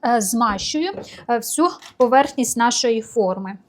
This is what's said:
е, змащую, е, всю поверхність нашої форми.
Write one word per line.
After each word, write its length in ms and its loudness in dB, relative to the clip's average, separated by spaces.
е, 160 2
змащую, 680 -2
е, 80 0
всю 300 0
поверхність 600 2
нашої 440 2
форми. 560 -2